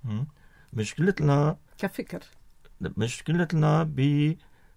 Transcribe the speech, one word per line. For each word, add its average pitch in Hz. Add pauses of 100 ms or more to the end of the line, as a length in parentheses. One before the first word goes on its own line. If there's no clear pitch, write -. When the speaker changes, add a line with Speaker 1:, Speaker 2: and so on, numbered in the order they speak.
Speaker 1:
مم. 113 (460)
مشكلتنا 147 (220)
Speaker 2:
كفكر. - (600)
Speaker 1:
مشكلتنا 156
ب، 151 (760)